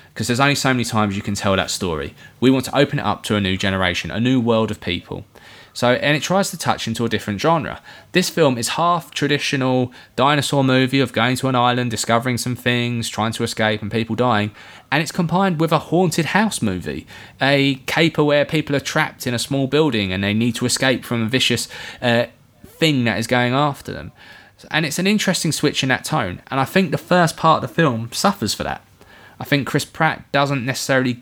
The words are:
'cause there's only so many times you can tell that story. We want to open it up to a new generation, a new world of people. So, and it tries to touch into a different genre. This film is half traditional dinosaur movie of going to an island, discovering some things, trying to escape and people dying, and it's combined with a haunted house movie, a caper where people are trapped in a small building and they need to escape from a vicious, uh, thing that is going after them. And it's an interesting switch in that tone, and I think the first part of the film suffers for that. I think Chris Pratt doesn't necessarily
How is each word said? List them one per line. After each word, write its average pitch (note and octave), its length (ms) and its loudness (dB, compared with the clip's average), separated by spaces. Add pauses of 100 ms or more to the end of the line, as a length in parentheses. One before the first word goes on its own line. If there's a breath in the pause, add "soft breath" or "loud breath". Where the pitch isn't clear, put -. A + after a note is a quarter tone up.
(160 loud breath)
'cause A2 100 -6
there's A#2+ 140 0
only C#3 160 4
so C3+ 140 0
many B2+ 140 0
times G#2+ 320 0
you G#2 60 -4
can G2+ 140 -4
tell G2+ 200 0
that F2+ 140 0
story. D#2 460 -4 (240 loud breath)
We B2 100 6
want C3 160 2
to - 100 -6
open C#3+ 220 0
it - 80 -4
up G#2 200 -2
to A2 100 0
a G#2 40 2
new F#2+ 160 0
generation, F#2+ 540 -2
a E2+ 100 -6
new B2+ 200 2
world A2+ 320 0
of G2+ 100 -8
people. - 420 -6 (520 loud breath)
So, B2 180 2
and D3 240 2
it B2+ 60 -4
tries F#3+ 280 0
to E3+ 60 -12
touch - 300 -2
into A#2 180 -2
a A2+ 40 -2
different G2+ 300 -4
genre. D3 420 0 (320 loud breath)
This F3+ 160 2
film C#3 280 2
is A2+ 120 -4
half E3+ 420 0
traditional C3 800 0 (240 loud breath)
dinosaur C#3 480 2
movie C3 360 4
of B2+ 140 0
going B2 240 2
to C3 120 -2
an C3 60 0
island, B2 360 2
discovering A#2 480 0
some B2 160 -4
things, A#2+ 540 -2
trying A2 240 -2
to A#2 100 -4
escape G#2+ 400 0
and G2+ 80 -6
people A2+ 240 -2
dying, G#2+ 360 2 (400 loud breath)
and D3+ 120 2
it's - 80 -6
combined F3 480 0
with E3 120 2
a D#3 200 0
haunted E3+ 340 2
house G3 380 0
movie, D#2+ 420 -4 (340 loud breath)
a C#3 360 2 (100)
caper D#3+ 380 2
where D3 220 4
people D3 300 -2
are - 160 -4
trapped - 360 -2
in B2 80 -2
a A#2 40 -2
small C#3 280 -2
building B2+ 440 2
and F#2+ 120 -2
they G2+ 100 2
need A2+ 220 0
to B2 100 -2
escape B2+ 400 0
from A#2+ 160 -2
a A2 60 -2
vicious, A#2+ 400 0 (340 loud breath)
uh, A#2+ 240 2 (400)
thing D3 400 0
that G#2 140 0
is A2+ 80 -4
going B2 260 2
after C#3 380 -2
them. D2+ 200 -12 (580 loud breath)
And D#3 160 0
it's - 140 -4
an F3+ 80 2
interesting G3 440 0
switch - 320 0
in C3 60 0
that - 160 0
tone, G#2+ 440 -4
and C3+ 100 0
I C3+ 60 4
think F#3+ 260 2
the D3 60 -2
first F3+ 380 2
part D#3 280 2
of C3+ 60 -6
the - 60 -10
film A#2+ 380 0
suffers F#3+ 400 0
for - 100 -6
that. C#2 180 -6 (580 loud breath)
I - 40 -6
think C#3 240 0
Chris - 160 0
Pratt - 480 -4
doesn't C#3 340 0
necessarily C3 560 0